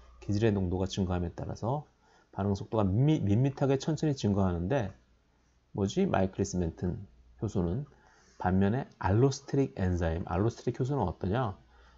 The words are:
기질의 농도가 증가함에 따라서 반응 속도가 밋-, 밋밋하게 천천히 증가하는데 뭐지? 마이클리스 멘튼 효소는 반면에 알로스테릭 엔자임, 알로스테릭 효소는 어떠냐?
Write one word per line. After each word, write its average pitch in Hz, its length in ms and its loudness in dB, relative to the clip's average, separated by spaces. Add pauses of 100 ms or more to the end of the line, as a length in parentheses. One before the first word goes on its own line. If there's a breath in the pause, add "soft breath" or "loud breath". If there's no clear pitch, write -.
(200 soft breath)
기질의 104 320 2
농도가 92 340 0
증가함에 90 480 -2
따라서 107 520 -6 (440 soft breath)
반응 101 240 -2
속도가 104 300 0
밋-, 127 400 2
밋밋하게 135 540 2
천천히 151 360 -2
증가하는데 98 800 0 (800)
뭐지? 104 340 0
마이클리스 95 520 0
멘튼 87 460 -2 (380)
효소는 104 440 -2 (520 soft breath)
반면에 98 500 2 (100)
알로스테릭 131 760 2
엔자임, 87 500 0
알로스테릭 110 540 -2
효소는 135 220 -2
어떠냐? 104 540 -2 (400 soft breath)